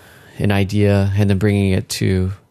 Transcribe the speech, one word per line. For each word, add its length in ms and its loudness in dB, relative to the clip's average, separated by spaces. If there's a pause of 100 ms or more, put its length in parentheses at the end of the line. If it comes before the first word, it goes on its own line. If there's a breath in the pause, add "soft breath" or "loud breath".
(380 loud breath)
an 140 0
idea 640 0
and 120 2
then 100 0
bringing 340 0
it 160 -4
to, 420 -2 (200)